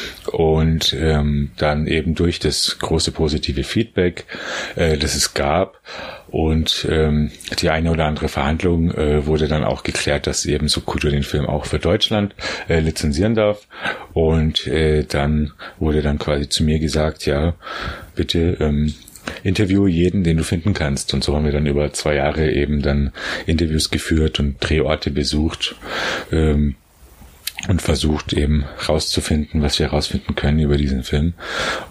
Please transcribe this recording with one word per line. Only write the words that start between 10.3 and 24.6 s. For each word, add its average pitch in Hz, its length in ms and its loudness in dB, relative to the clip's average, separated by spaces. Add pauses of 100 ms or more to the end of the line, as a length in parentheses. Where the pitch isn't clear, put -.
eben 76 220 0
Subkultur - 420 -2
den 71 120 0
Film 71 220 -2
auch 78 220 -2
für 80 120 -2
Deutschland, 101 560 0 (340)
äh, 82 120 2
lizenzieren 80 540 0
darf. 104 340 0 (460)
Und, 80 520 2
äh, 76 380 2
dann 76 480 0 (260)
wurde 78 220 2
dann 73 180 0
quasi 71 300 -2
zu - 160 0
mir 78 140 2
gesagt, 78 480 -2
ja, 76 260 2 (640)
bitte, 85 460 0
ähm, 76 340 0 (480)
interviewe 98 480 2
jeden, 87 320 2
den 82 140 2
du 78 80 2
finden 95 280 0
kannst. 71 400 -2
Und 69 120 0
so 71 100 0
haben 76 100 2
wir 73 80 0
dann 73 140 0
über 71 260 0
zwei 76 220 -2
Jahre 76 380 2
eben 71 280 0
dann 71 300 0 (340)
Interviews 80 460 0
geführt - 480 0
und 71 220 0